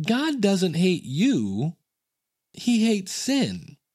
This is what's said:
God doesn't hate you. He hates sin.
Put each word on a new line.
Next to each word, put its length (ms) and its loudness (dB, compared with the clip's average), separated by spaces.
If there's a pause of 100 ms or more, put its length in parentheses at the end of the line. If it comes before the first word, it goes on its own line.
God 360 0
doesn't 320 2
hate 320 2
you. 720 0 (760)
He 340 2
hates 280 0
sin. 640 -4 (180)